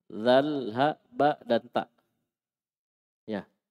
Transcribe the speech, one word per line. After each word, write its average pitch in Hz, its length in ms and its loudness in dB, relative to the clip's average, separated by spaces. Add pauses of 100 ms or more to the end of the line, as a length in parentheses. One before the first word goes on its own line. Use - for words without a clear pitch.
Zal, 127 640 0
ha, 135 240 0 (160)
ba, 143 320 0
dan 120 240 -2
ta. - 240 -6 (1400)
Ya, 104 160 -6 (280)